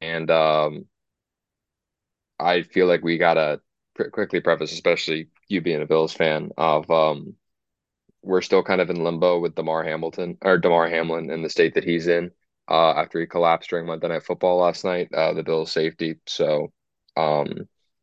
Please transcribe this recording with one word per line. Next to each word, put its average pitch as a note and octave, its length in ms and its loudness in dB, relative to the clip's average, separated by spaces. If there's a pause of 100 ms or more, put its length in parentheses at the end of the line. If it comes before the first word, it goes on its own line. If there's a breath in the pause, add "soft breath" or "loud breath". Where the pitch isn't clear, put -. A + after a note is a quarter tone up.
And, E2 280 -4
um, D#2 580 2 (1500)
I F2 260 2
feel F2+ 240 2
like E2+ 140 4
we E2 160 -2
gotta D#2+ 440 2 (340)
pr-, - 140 -4
quickly F#2+ 320 -4
preface, D#2 320 0
especially D#2+ 560 -2 (180)
you F#2 140 -2
being D#2+ 200 -2
a D2+ 60 -4
Bills D#2+ 240 2
fan, D#2+ 460 -2
of, D#2 340 2
um, D#2 460 0 (880)
we're F#2 140 2
still F#2 240 2
kind F#2 160 2
of F2 100 0
in E2+ 140 -4
limbo E2+ 340 2
with E2+ 160 -4
Damar D#2+ 300 -4
Hamilton, E2 580 -6
or F#2+ 160 4
Damar E2+ 300 4
Hamlin E2 420 -4
in E2 120 -6
the D#2+ 80 -6
state E2 240 2
that - 100 0
he's E2+ 240 -2
in, F2 240 0 (380)
uh, D#2+ 220 4
after D#2+ 280 -4
he E2+ 80 -4
collapsed E2 420 0
during E2+ 160 -4
Monday E2 220 -6
Night E2 160 -4
Football F2+ 360 0
last F2 260 0
night, F2+ 280 -4
uh, D#2+ 200 0
the E2 100 -6
Bills D#2+ 300 -4
safety. D#2+ 520 -4
So, D2+ 460 -2 (460)
um, D2+ 500 -2 (360)